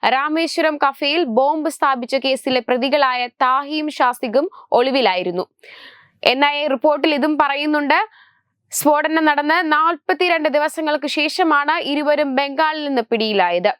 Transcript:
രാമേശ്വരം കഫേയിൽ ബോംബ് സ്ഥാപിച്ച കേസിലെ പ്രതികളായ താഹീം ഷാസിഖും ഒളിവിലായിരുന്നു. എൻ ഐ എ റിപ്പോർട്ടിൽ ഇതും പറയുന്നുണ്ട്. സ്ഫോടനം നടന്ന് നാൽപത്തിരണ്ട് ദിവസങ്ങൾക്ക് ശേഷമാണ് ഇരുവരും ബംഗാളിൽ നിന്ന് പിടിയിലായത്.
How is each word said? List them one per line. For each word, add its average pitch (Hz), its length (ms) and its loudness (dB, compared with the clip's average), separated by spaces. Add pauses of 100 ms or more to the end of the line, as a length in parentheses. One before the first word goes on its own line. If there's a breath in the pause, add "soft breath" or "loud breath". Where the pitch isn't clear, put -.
(140)
രാമേശ്വരം 302 600 -2 (100)
കഫേയിൽ 285 380 0 (160)
ബോംബ് 302 380 0
സ്ഥാപിച്ച 262 380 -2 (100)
കേസിലെ 262 440 -2
പ്രതികളായ 254 580 0 (180)
താഹീം 285 520 -2
ഷാസിഖും 254 500 0 (320 loud breath)
ഒളിവിലായിരുന്നു. 185 680 0 (880 loud breath)
എൻ 262 80 0 (120)
ഐ - 100 -6
എ 302 120 0
റിപ്പോർട്ടിൽ 302 440 2
ഇതും 302 240 0
പറയുന്നുണ്ട്. 294 560 2 (800 soft breath)
സ്ഫോടനം 311 540 2
നടന്ന് 294 280 0 (140)
നാൽപത്തിരണ്ട് 320 840 0
ദിവസങ്ങൾക്ക് 302 600 -2
ശേഷമാണ് 302 580 0 (160)
ഇരുവരും 294 380 0 (100)
ബംഗാളിൽ 302 480 -2
നിന്ന് 254 240 0
പിടിയിലായത്. 196 680 0